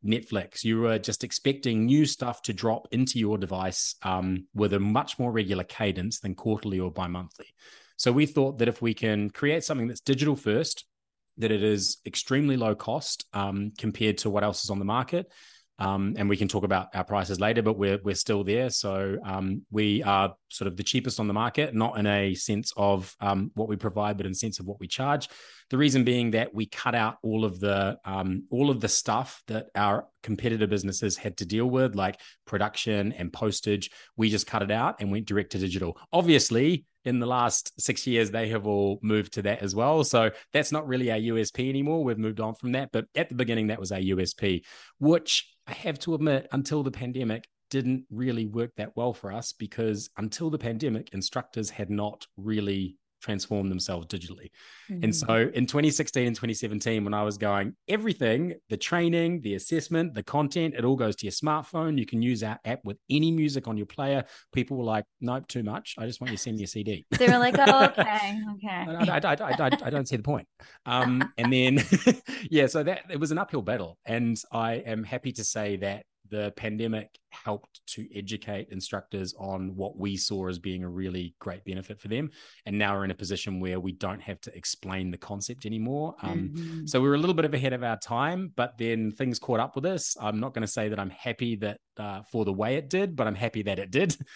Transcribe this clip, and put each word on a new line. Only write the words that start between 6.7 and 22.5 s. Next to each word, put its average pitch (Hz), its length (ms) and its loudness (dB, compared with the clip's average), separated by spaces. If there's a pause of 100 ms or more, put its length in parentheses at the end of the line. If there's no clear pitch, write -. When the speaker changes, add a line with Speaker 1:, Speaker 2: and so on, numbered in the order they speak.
Speaker 1:
or 92 140 -2
bi-monthly. 90 540 -8 (500)
So - 160 4
we 147 140 4
thought 139 320 2
that 117 100 4
if 120 120 0
we 117 140 2
can 104 360 0
create 147 340 0
something 127 240 -2
that's 120 120 -10
digital 139 360 2
first, 135 480 0 (540)
that 110 120 2
it 104 140 2
is 104 420 2
extremely 139 500 2
low 110 200 2
cost, - 560 -4
um, 101 440 -2
compared 107 420 0
to 110 120 -2
what 101 140 2
else 104 180 0
is - 80 -4
on 101 80 -2
the 101 60 -2
market. 131 420 -2 (540)
Um, 107 380 0
and 101 100 2
we 101 80 4
can 98 120 0
talk 98 160 0
about 95 320 2
our 92 80 -2
prices 98 340 -2
later, 113 240 2
but 107 160 2
we're, 101 240 2
we're 98 140 -2
still 101 260 0
there. 113 260 0
So, 98 560 -2
um, 95 460 -2
we 104 320 4
are 98 320 4 (140)
sort - 180 -4
of 90 100 -4
the 98 60 -4
cheapest 123 380 0
on 107 80 0
the 101 60 0
market, 120 380 0
not 110 240 2
in 104 100 2
a 101 280 4
sense 104 420 -2